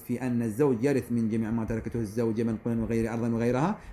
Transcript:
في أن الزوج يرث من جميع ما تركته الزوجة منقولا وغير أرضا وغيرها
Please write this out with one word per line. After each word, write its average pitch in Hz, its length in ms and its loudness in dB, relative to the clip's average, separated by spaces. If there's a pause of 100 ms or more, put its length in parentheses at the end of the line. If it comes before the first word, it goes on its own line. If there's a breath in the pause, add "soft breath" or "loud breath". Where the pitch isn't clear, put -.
في 120 140 -2
أن 123 200 0
الزوج 117 420 2
يرث 135 280 2
من 117 160 2
جميع 113 220 0
ما 113 140 0
تركته 113 360 -4
الزوجة 113 420 0
منقولا 117 380 0
وغير 113 320 0
أرضا 117 160 -2
وغيرها 123 500 2 (140 loud breath)